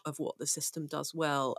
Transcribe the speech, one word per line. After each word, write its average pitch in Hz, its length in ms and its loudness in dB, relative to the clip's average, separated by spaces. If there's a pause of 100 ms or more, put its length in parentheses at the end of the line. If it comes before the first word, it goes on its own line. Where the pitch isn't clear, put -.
of 147 140 -6
what - 220 -4
the 143 80 -2
system 151 400 -2
does 143 260 -4
well, 143 460 2